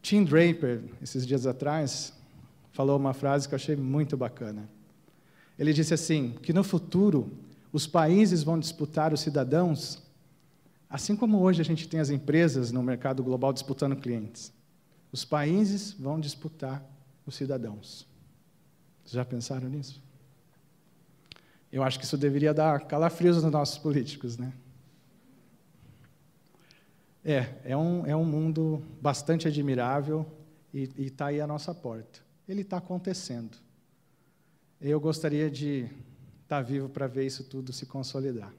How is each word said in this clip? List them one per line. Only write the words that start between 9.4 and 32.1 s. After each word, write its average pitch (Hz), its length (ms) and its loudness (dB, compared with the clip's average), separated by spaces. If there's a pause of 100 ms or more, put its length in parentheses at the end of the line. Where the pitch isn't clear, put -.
assim 139 240 -2
como 208 260 4
hoje 180 200 6
a 156 40 2
gente 160 240 -2
tem 160 120 0
as 143 100 2
empresas 139 600 4
no 127 100 0
mercado 127 400 -2
global 127 300 0
disputando 135 420 -2
clientes. 117 580 -8 (600)
Os - 120 -8
países 185 680 2
vão 143 260 -4
disputar 139 680 -8 (400)
os 139 120 -12
cidadãos. 117 720 -8 (960)
Vocês - 80 -18
já 123 120 -4
pensaram 127 440 -6
nisso? 143 340 -10 (1700)
Eu 131 140 -2
acho 131 120 0
que - 80 -10
isso 143 140 -4
deveria 143 340 2
dar 151 360 4
calafrios 165 520 4
nos 156 120 2
nossos 147 260 0
políticos, 127 580 -2
né? 127 160 -8 (2750)
É, 139 300 0 (100)
é 127 120 -4
um, 170 280 0
é 147 120 0
um 165 80 2
mundo 156 580 0 (180)
bastante 156 460 0
admirável 143 800 0 (460)
e, 135 240 -6
e 135 140 -6
tá 143 160 -6
aí 147 140 -2
à 151 60 -4
nossa 151 260 -6
porta. 113 520 -12 (240)